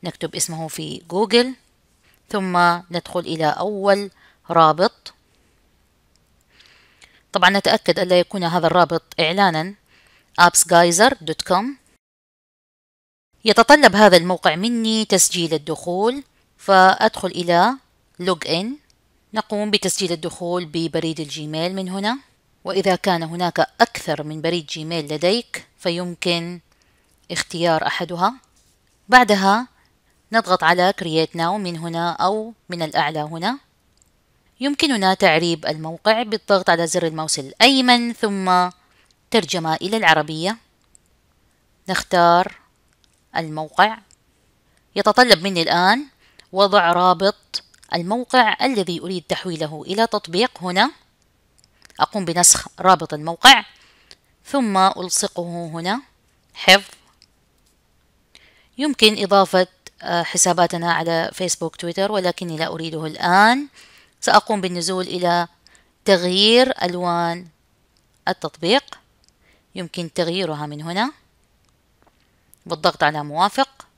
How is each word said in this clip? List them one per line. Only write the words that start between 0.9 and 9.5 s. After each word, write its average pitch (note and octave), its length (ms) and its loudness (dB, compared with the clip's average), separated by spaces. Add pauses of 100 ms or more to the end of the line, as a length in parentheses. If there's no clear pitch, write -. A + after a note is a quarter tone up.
جوجل، A3+ 440 0 (760)
ثم F#3+ 280 -4 (340)
ندخل F3 300 -6
إلى D#3+ 260 -4
أول G3 640 -2 (400)
رابط. E3 640 2 (2250)
طبعا F#3 180 4
نتأكد G3 480 0
ألا F3+ 220 2
يكون F3+ 240 -4
هذا E3+ 220 0
الرابط E3 360 2 (180)
إعلانا. F3 540 0 (640)